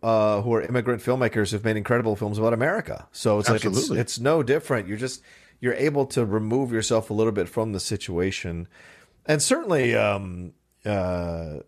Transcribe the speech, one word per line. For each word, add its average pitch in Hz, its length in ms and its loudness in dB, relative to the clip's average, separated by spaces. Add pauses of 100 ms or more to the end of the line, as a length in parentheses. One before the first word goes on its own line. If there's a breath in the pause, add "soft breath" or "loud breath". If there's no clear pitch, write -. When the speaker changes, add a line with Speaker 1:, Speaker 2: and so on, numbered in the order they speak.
Speaker 1:
uh, 107 380 4
who 117 120 0
are 113 80 4
immigrant 120 400 0
filmmakers 117 500 2
who've 104 120 -2
made 110 140 2
incredible 110 380 0
films 104 220 -4
about 113 160 2
America. 156 580 -2
So 107 280 2
it's 107 100 2
like, 110 160 4
it's, - 0 -
Speaker 2:
Absolutely. 110 340 0
Speaker 1:
it's 117 200 -4
no 147 240 2
different. 127 440 0
You're 107 100 -6
just, 127 260 -8 (380 loud breath)
you're 123 120 0
able 143 340 2
to 120 180 0
remove 110 460 0
yourself 113 380 0
a 110 40 -6
little 110 200 2
bit 90 160 0
from 113 220 -2
the 98 80 -4
situation. 87 880 -4 (580 loud breath)
And 151 160 2
certainly, 160 540 2
um, 98 580 -2 (320)
uh, 87 840 -4